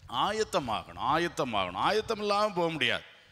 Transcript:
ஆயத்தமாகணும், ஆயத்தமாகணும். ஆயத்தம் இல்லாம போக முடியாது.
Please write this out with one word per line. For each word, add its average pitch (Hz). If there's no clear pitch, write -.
ஆயத்தமாகணும், 135
ஆயத்தமாகணும். 131
ஆயத்தம் 202
இல்லாம 208
போக 170
முடியாது. 120